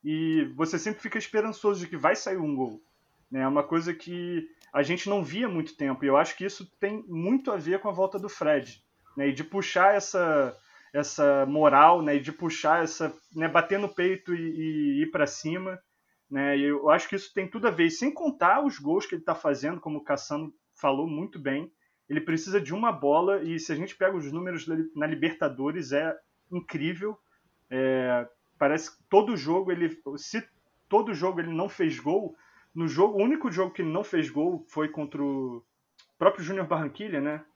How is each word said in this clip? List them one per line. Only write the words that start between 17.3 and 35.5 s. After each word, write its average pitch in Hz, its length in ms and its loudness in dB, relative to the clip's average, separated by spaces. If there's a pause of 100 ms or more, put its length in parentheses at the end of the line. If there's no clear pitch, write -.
tem 190 120 -2
tudo 214 220 -2
a 214 40 4
ver. 170 160 4
E 160 40 2
sem 240 180 -2
contar 285 540 2
os 285 160 -2
gols 196 260 0
que - 100 -8
ele 165 60 -10
tá 160 140 -2
fazendo, 156 460 -2
como 151 160 -6
o 147 60 -10
Cassano 151 500 -4 (200)
falou 143 340 0
muito 170 300 -8
bem, 143 320 -4 (400)
ele 147 100 -2
precisa 160 400 -2
de 151 140 -4
uma 226 180 0
bola, 165 520 2
e 165 140 -4
se 160 140 -8
a 151 40 -2
gente 180 200 -8
pega 190 200 0
os 151 140 -6
números 170 380 -8 (260)
na 151 140 -2
Libertadores, 151 840 -2
é 156 200 0 (380)
incrível. 180 680 -6 (540)
É, 127 560 0 (320)
parece 151 320 0
que - 180 -20
todo 214 280 4
jogo 175 340 -2
ele, 170 260 -2 (200)
se - 280 -8 (440)
todo 220 240 2
jogo 175 260 -2
ele 170 120 -4
não 170 180 -2
fez 151 280 -2
gol, 147 380 -2 (400)
no 165 140 -2
jogo, 196 280 4
o 196 60 2
único 277 260 0
jogo 185 220 -2
que 190 100 -8
ele 160 100 -2
não 185 120 -2
fez 160 260 -2
gol 156 380 -2
foi 151 220 -4
contra 147 340 -6
o 131 400 -4 (560)